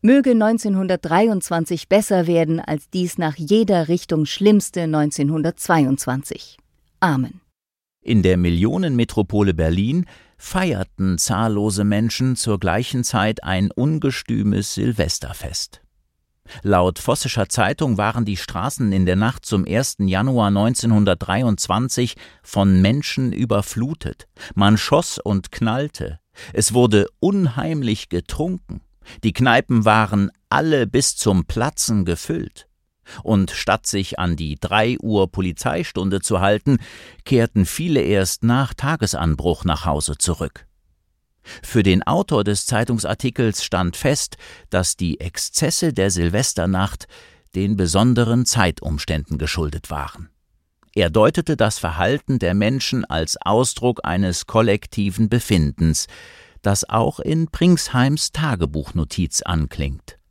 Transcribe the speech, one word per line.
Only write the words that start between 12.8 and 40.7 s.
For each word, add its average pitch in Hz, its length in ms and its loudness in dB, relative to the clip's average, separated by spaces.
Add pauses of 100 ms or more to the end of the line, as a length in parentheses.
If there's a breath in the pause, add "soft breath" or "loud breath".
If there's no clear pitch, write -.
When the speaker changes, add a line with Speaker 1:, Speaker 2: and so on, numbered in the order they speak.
Speaker 2:
Zeit 110 400 -2
ein 92 260 0
ungestümes 117 1040 -2
Silvesterfest. - 1080 -6 (800 loud breath)
Laut 92 340 2
Vossischer 120 500 -2
Zeitung 110 520 0
waren 110 260 0
die 101 120 -4
Straßen - 540 -4
in 95 140 2
der 90 120 2
Nacht 110 280 0
zum 95 220 0
ersten 104 400 -2
Januar 107 420 2
neunzehnhundertdreiundzwanzig 107 1700 0 (260 loud breath)
von 98 400 4
Menschen 127 520 0
überflutet. 110 960 -4 (280 loud breath)
Man 101 220 6
schoss - 420 0
und 98 320 -2
knallte. 117 680 -4 (340 loud breath)
Es 104 200 0
wurde 110 320 6 (140)
unheimlich 151 920 -2
getrunken. - 720 -6 (420 loud breath)
Die 110 100 2
Kneipen 123 500 2
waren 104 460 2 (180)
alle 143 380 2
bis - 300 0
zum 95 300 2
Platzen 113 600 -2
gefüllt. - 600 -6 (560 loud breath)
Und 98 260 2
statt - 380 -2
sich - 320 -4
an 87 160 0
die 76 240 -6
drei 110 400 0
Uhr 101 300 0
Polizeistunde 92 920 -4
zu 98 180 -2
halten, 107 380 2 (480 loud breath)
kehrten 113 400 2
viele 156 360 -2
erst 95 420 0
nach 123 320 0
Tagesanbruch 82 880 -2
nach 82 200 -2
Hause 76 340 -2
zurück. - 480 -4 (960 loud breath)